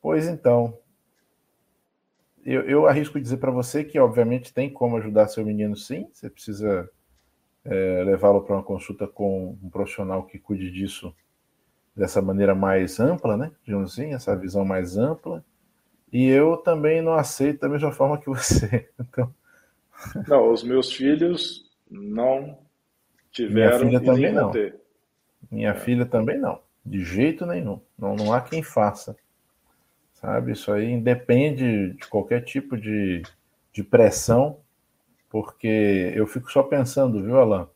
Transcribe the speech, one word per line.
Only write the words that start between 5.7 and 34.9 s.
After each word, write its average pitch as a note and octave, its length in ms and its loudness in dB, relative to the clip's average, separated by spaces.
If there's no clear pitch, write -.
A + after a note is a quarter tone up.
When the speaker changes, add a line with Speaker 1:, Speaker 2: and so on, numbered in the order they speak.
Speaker 1:
sim. D4 360 -10
Você - 180 -18
precisa, G2 580 -4
é, F#2 400 -2
levá-lo G2 380 4
pra G2 140 -2
uma F#2+ 60 -4
consulta G2 440 -8
com F#2+ 560 -6
um F#2 80 -14
profissional F#2+ 540 -6
que - 140 -20
cuide F#2 320 -8
disso F#2 440 -10
dessa G2 260 0
maneira G2 320 2
mais F#2+ 460 0
ampla, B2+ 360 2
né? C#3+ 140 -6
Digamos G2 280 -4
assim, C#3+ 220 -8
essa G2+ 220 -4
visão F#2 280 -4
mais F#2 320 -2
ampla. C#3 480 -4
E B2+ 140 2
eu D3 320 6
também D#3+ 440 0
não D#3+ 120 0
aceito D3 460 0
da C#3+ 80 -2
mesma D3 240 -2
forma C#3+ 260 0
que - 100 -12
você. A#2+ 680 0
<laughs> - 60 -20
Então B2 340 -6
Speaker 2:
Não, A#2+ 240 6
os A2+ 100 0
meus B2+ 300 0
filhos D#3 760 -2
não B2+ 680 -2
tiveram A2+ 520 4
Speaker 1:
Minha A#2+ 60 4
filha B2 60 2
Speaker 2:
e - 20 4
nem B2 80 -2
Speaker 1:
também C3 280 4
Speaker 2:
vão - 100 2
Speaker 1:
não. G2+ 80 -4
Speaker 2:
ter. G#2+ 240 -2
Speaker 1:
Minha A2 200 -2
Speaker 2:
É. G2+ 40 -2
Speaker 1:
filha A#2+ 320 0
também B2 320 -2
não. - 220 -6
De G2 180 -6
jeito B2 400 0
nenhum. G#2 360 -6
Não, G2+ 160 -4
não G#2+ 180 -2
há B2 80 2
quem D#3+ 220 -6
faça. G#2 540 -2
Sabe? A#2+ 380 -4
Isso G#2+ 200 -6
aí G#2+ 180 0
independe B2 1040 2
de - 120 -20
qualquer A2+ 360 -2
tipo C3+ 340 -8
de, G2+ 460 -4
de G#2 100 -8
pressão, A#2+ 800 4